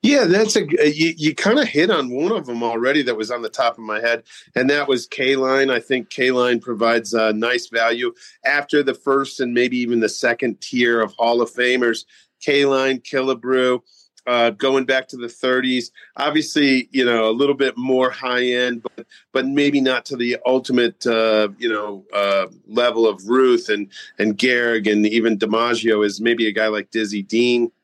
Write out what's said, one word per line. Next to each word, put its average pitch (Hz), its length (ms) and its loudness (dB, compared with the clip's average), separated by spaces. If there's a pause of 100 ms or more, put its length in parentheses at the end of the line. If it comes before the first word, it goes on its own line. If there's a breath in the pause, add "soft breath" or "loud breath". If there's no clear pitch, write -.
Yeah, 262 240 4
that's 202 300 2
a, 214 60 4
you, 156 560 2
you 151 180 0
kinda 254 300 2
hit 156 260 0
on 143 180 0
one 147 220 -2
of 180 140 -4
them 120 180 -6
already 120 380 0
that 120 160 -2
was 107 140 -6
on 120 100 -6
the 110 80 -8
top 120 240 -2
of 113 100 -16
my 107 160 -6
head, 117 240 -2 (320 loud breath)
and 127 140 2
that 143 180 0
was 127 200 -2
Kaline. 135 640 0
I 120 120 0
think 127 280 -4
Kaline 123 520 0
provides 113 520 -2
a 110 200 2
nice 117 340 -2
value 117 460 -2 (320 loud breath)
after 143 360 0
the 135 120 -2
first 135 480 -2
and 120 120 -4
maybe 123 260 0
even 120 200 0
the 110 80 2
second 120 540 -2
tier 120 400 0
of 104 120 -2
Hall 120 280 0
of 117 100 -2
Famers, 123 540 0 (360 soft breath)
Kaline, 135 600 2
Killebrew, 127 800 0 (460 soft breath)
uh, 120 240 2
going 131 340 0
back 131 240 0
to 131 80 -14
the 120 100 -10
thirties. 127 640 -2 (240 loud breath)
Obviously, 147 760 0
you 131 120 0
know, 117 240 2
a 113 40 2
little 139 240 2
bit 135 200 -2
more 127 340 0
high 123 360 -4
end, 123 380 -2
but, - 240 -14 (260 soft breath)
but 135 140 -2
maybe 143 340 2
not 131 240 0
to 139 100 -10
the 120 300 -2
ultimate, 123 640 0
uh, 110 500 2
you 120 100 -4
know, 104 460 -4
uh, 98 320 0 (220)
level 113 400 2
of 98 200 -4
Ruth 123 400 4
and, 104 220 -2 (300 loud breath)
and 107 180 0
Gehrig 120 520 0
and 107 180 2
even 110 300 2
DiMaggio 110 680 0
is 101 160 -4
maybe 117 260 0
a 101 60 -4
guy 110 140 0
like 107 240 -4
Dizzy 104 320 -4
Dean 120 480 0 (120)